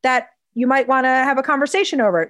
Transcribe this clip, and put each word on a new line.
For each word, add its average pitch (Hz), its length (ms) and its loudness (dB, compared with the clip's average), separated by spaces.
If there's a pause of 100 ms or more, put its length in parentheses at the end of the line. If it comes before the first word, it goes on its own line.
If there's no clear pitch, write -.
that 254 280 -2 (240)
you 240 120 -2
might 262 220 0
wanna 262 340 2
have 269 160 0
a 269 40 0
conversation 285 580 -2
over. 175 300 2